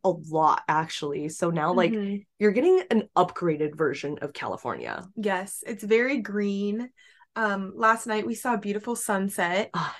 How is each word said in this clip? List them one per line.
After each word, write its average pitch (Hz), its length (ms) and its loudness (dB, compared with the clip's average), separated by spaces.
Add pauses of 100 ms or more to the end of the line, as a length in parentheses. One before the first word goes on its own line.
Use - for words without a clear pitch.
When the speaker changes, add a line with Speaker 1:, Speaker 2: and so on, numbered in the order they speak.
Speaker 1:
a 190 60 4
lot, 156 580 2
actually. 151 640 -2
So 170 200 -2
now, 165 240 0
like, 180 180 4
Speaker 2:
Mm-hmm. 202 260 -2 (220)
Speaker 1:
you're 208 120 4
getting 359 400 6
an 220 240 2
upgraded 156 600 0
version 147 460 -2
of - 120 -8
California. 92 720 -6 (100)
Speaker 2:
Yes, 196 500 -4
it's 220 180 -8
very 233 360 2
green. 202 720 -2 (480)
Um, 196 380 -2
last 226 320 2
night 214 180 -2
we 233 100 -4
saw 240 180 -2
a 226 40 0
beautiful 208 380 -4
sunset. 196 800 0
Speaker 1:
Ah, 170 260 -4